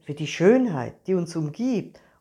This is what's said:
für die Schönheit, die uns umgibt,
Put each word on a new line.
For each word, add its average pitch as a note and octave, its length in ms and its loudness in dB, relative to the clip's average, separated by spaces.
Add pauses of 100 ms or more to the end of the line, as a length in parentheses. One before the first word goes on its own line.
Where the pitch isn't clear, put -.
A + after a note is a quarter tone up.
für - 140 -10
die D3+ 120 -6
Schönheit, F3+ 800 2
die F#3+ 80 0
uns E3+ 220 -2
umgibt, E3 640 -4 (200)